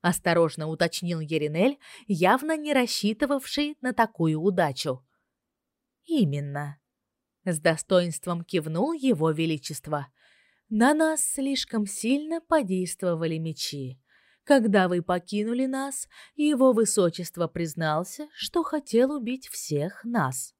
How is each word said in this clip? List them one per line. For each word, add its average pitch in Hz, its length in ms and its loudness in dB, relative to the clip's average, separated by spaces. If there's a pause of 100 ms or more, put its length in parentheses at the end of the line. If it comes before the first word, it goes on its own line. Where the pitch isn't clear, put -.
осторожно 165 640 2
уточнил 170 500 -2
Еринель, 160 600 0 (280)
явно 220 500 2
не 302 160 -4
рассчитывавший 269 1080 0
на 254 120 -4
такую 165 480 0
удачу. 160 640 -2 (1000)
«Именно», 143 720 -2 (680)
с 170 140 -2
достоинством 170 840 0
кивнул 170 480 -2
его 240 400 2
величество. 151 760 -4 (600)
«На 233 260 4
нас 311 300 0
слишком 262 600 -2
сильно 302 540 -2
подействовали 180 960 0
мечи. 147 640 -8 (440)
Когда 214 420 4
вы 175 160 0
покинули 208 640 -2
нас, 269 420 -6 (280)
его 269 360 6
высочество 180 760 0
признался, 165 840 -4
что - 300 -4
хотел 269 480 2
убить 262 380 -6
всех - 560 -6
нас». 190 560 -4